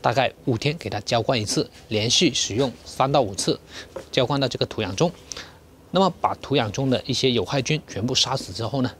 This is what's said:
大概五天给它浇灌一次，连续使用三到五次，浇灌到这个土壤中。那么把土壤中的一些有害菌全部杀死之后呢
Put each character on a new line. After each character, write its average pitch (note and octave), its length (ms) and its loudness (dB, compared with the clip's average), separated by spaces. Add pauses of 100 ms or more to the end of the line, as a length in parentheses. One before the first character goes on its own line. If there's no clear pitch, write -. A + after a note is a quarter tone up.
大 B2 120 2
概 B2 200 2 (120)
五 B2 120 2
天 D3 220 0
给 - 100 -8
它 G#2 120 -4
浇 A#2+ 200 0
灌 A#2+ 200 0
一 G#2+ 40 -2
次， - 240 -2 (200)
连 G#2+ 200 0
续 B2 240 4
使 - 220 -2
用 B2+ 160 2 (140)
三 C3+ 260 0
到 C#3+ 100 6
五 G2 140 0
次， - 240 -2 (540)
浇 C3 120 4
灌 C#3 140 0
到 C#3 80 2
这 B2+ 100 -4
个 B2+ 100 0
土 - 140 -8
壤 G2 140 -2
中。 E3 160 2 (800)
那 F3 80 2
么 F#3 220 4
把 G2 140 0
土 - 200 -6
壤 A#2 160 2
中 C3+ 200 -2
的 A#2+ 160 0
一 C3 80 -2
些 C3 160 2
有 A#2 120 2
害 C3+ 200 -2
菌 D#3 260 0
全 G#2 180 -4
部 B2+ 80 -2
杀 C3 220 0
死 - 160 -6
之 G2 100 -6
后 B2+ 200 -2
呢 B2 180 0